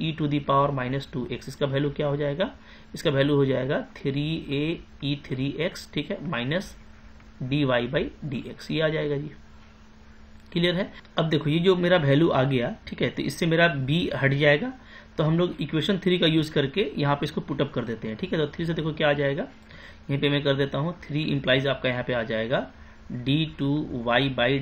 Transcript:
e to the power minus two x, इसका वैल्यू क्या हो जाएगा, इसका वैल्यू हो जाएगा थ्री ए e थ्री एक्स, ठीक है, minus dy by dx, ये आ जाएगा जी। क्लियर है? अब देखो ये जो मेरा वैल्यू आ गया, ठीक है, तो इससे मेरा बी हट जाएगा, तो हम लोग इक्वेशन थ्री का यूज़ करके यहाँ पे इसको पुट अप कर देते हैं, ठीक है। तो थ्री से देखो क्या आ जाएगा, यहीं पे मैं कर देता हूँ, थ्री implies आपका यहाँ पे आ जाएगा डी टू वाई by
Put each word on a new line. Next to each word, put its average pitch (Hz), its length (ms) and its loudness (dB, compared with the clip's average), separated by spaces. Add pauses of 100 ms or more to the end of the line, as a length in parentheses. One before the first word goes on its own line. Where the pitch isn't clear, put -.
e 160 120 -2
to 151 140 -2
the 143 140 2
power 143 300 4
minus 135 360 -4
two 127 220 -6
x, - 180 -8
इसका 139 180 -4
वैल्यू 139 260 0
क्या 147 160 -2
हो 139 100 0
जाएगा, 147 320 -2 (460)
इसका 165 140 0
वैल्यू 143 260 4
हो 139 100 6
जाएगा 131 340 0 (160)
थ्री 143 300 -2 (260)
ए 151 280 -2 (260)
e 143 100 0 (100)
थ्री 131 220 -4 (120)
एक्स, 175 340 -6
ठीक 151 180 -4
है, - 60 -4 (120)
minus 139 380 -2 (760)
dy 135 220 0
by 127 380 2 (220)
dx, 120 460 -8
ये 151 100 0
आ 156 80 2
जाएगा 151 280 -2
जी। 147 140 -8 (1200)
क्लियर 175 240 2
है? 196 160 -2 (260)
अब 160 120 2
देखो 143 200 0
ये 156 100 2
जो 185 180 6
मेरा 180 220 4
वैल्यू 147 300 6
आ 135 140 4
गया, 135 320 0 (120)
ठीक - 140 -6
है, 127 80 0
तो - 140 -6
इससे - 220 -2
मेरा 165 220 4
बी 147 480 0
हट 135 180 2
जाएगा, 147 380 4 (460)
तो 160 60 2
हम 160 140 4
लोग 175 240 0
इक्वेशन 156 360 0
थ्री 180 220 2
का 175 80 4
यूज़ 156 260 2
करके 151 440 0
यहाँ 143 180 2
पे 156 100 -4
इसको - 160 -4
पुट 151 200 -2
अप 139 120 0
कर 120 120 -2
देते 113 220 -6
हैं, 110 100 -6
ठीक 185 160 -4
है। 170 60 0
तो 151 80 2
थ्री 165 180 -6
से 165 80 -2
देखो 156 200 -2
क्या 151 160 2
आ 147 40 4
जाएगा, 143 340 0 (600)
यहीं 139 120 0
पे 143 80 2
मैं 143 140 2
कर 139 120 4
देता 139 220 0
हूँ, 160 240 -2
थ्री 151 300 -4
implies 135 360 2
आपका 131 220 0
यहाँ 123 140 -2
पे 127 100 -2
आ 117 120 0
जाएगा 113 420 -2 (460)
डी 135 320 0 (140)
टू 143 360 0
वाई 123 360 2
by 123 180 2 (120)